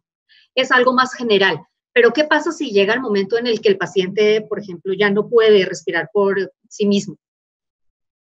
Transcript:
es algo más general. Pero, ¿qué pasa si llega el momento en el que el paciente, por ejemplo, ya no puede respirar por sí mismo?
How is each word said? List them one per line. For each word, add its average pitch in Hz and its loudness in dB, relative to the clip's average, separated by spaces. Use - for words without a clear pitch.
es 254 -2
algo 254 4
más 254 -2
general. 196 0
Pero, 240 4
¿qué 302 0
pasa 311 0
si 285 -8
llega 196 2
el 254 -4
momento 208 -2
en 240 -4
el 220 -4
que 226 2
el 190 2
paciente, 202 0
por 214 -8
ejemplo, 190 -10
ya 202 0
no 196 -2
puede 220 4
respirar 170 -6
por 196 0
sí - -6
mismo? 202 -2